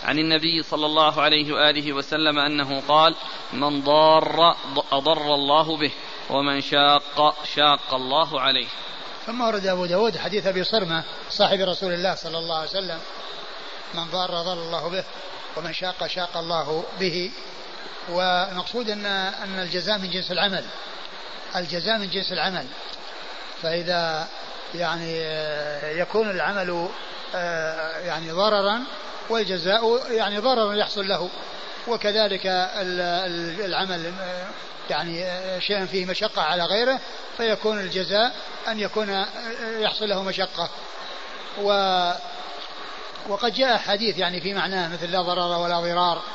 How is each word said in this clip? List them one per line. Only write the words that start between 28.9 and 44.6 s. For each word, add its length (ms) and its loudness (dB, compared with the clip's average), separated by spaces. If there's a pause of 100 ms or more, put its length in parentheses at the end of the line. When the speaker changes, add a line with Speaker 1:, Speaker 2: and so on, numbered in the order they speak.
Speaker 2:
والجزاء 840 2
يعني 260 2
ضرر 360 4
يحصل 340 0
له، 220 0 (580)
وكذلك 580 2
ال-، 540 0
ال-، 640 -2
العمل، 560 -2
آه، 260 -6 (440)
يعني، 340 -2
آه، 340 -4
شيئا 280 0
فيه 200 -2
مشقة 360 -2
على 220 2
غيره 360 2 (360)
فيكون 440 0
الجزاء 540 0 (340)
أن 120 -2
يكون، 300 0
آه، 160 0 (520)
يحصل 300 0
له 140 0
مشقة. 480 -2 (880)
و-، 540 4 (1160)
وقد 260 0
جاء 240 4
حديث 400 0
يعني 220 0
في 140 -4
معناه 340 0